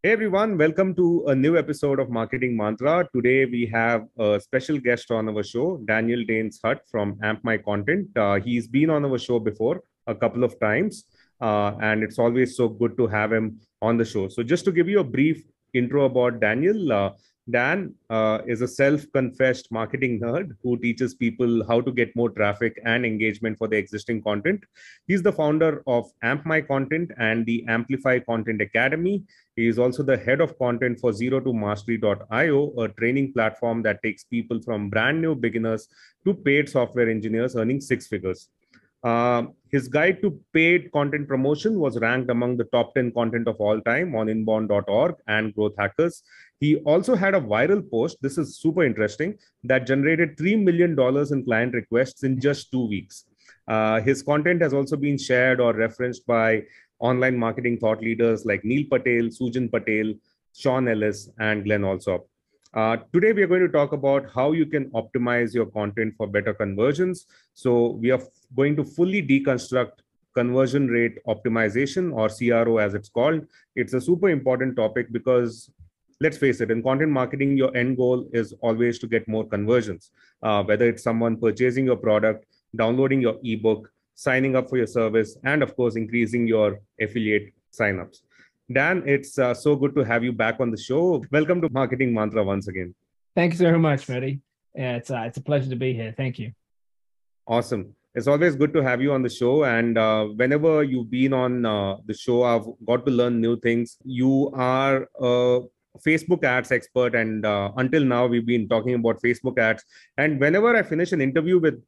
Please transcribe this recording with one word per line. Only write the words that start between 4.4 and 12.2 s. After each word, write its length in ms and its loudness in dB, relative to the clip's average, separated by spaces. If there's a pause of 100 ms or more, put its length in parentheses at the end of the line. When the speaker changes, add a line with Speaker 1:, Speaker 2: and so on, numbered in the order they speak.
Speaker 1:
special 380 -2
guest 320 -2
on 180 -2
our 140 -4
show, 420 -4
Daniel 400 0
Danes 400 -4
Hutt 240 -2
from 340 -4
Amp 200 -4
My 160 -2
Content. 480 -2 (100)
Uh, 200 2
he's 320 -2
been 220 2
on 140 0
our 140 -2
show 220 -2
before 420 -2 (240)
a 80 -6
couple 300 0
of 160 -4
times, 440 0 (360)
uh, 320 2 (100)
and 220 2
it's 140 -8
always 380 2